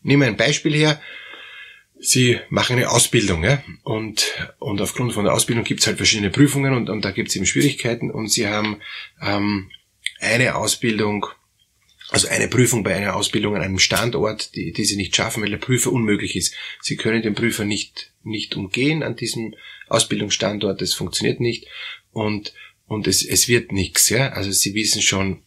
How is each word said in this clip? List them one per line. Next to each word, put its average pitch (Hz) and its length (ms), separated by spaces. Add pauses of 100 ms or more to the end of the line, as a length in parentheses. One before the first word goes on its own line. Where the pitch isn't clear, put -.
Nehmen 143 200
wir 127 60
ein 101 80
Beispiel 156 380
her. 151 260 (960)
Sie 123 400 (100)
machen 113 280
eine 123 140
Ausbildung, 101 540
ja, 135 180 (200)
und, 110 500 (260)
und 104 220
aufgrund 110 320
von 101 120
der 95 100
Ausbildung 113 300
gibt's - 220
halt 104 120
verschiedene 101 320
Prüfungen 135 420
und, 117 160
und 104 160
da 101 60
gibt's 98 260
eben 98 80
Schwierigkeiten 127 680
und 110 180
Sie 107 200
haben, 104 320 (400)
ähm, 101 500 (480)
eine 107 360
Ausbildung, 104 720 (840)
also - 200
eine 107 200
Prüfung 117 360
bei 98 100
einer 98 220
Ausbildung 104 380
an 95 60
einem 95 180
Standort, 107 760
die, 90 180
die 107 140
Sie 101 100
nicht 95 180
schaffen, 110 280
weil 104 80
der 101 80
Prüfer 127 340
unmöglich 104 440
ist. - 180 (260)
Sie - 160
können 113 240
den 107 140
Prüfer 110 320
nicht, - 460 (100)
nicht 107 340
umgehen 131 460
an 120 140
diesem 113 380 (360)
Ausbildungsstandort, 104 880
das 92 140
funktioniert 113 460
nicht 117 260 (460)
und, 107 420 (320)
und 107 200
es, 101 180
es 101 240
wird 120 240
nix, - 360
ja. 123 220
Also 98 220
Sie 98 220
wissen 107 280
schon 98 440